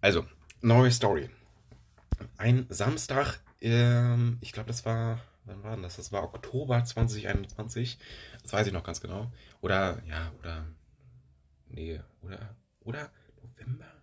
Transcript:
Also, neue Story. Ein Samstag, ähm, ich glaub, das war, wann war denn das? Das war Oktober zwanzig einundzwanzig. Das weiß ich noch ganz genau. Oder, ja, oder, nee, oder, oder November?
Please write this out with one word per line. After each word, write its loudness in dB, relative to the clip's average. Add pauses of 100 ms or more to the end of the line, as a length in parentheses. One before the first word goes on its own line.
Also, 4 (340)
neue 8
Story. 2 (1040)
Ein 4
Samstag, -2 (200)
ähm, 4
ich -14
glaub, -8
das -6
war, -2 (240)
wann -14
war -8
denn -8
das? -10
Das -12
war -2
Oktober 0
zwanzig -2
einundzwanzig. -6 (440)
Das -12
weiß 2
ich -4
noch -4
ganz -8
genau. -8 (280)
Oder, 0
ja, -6
oder, -8 (1000)
nee, -10 (220)
oder, -14 (240)
oder -10 (300)
November? -12 (100)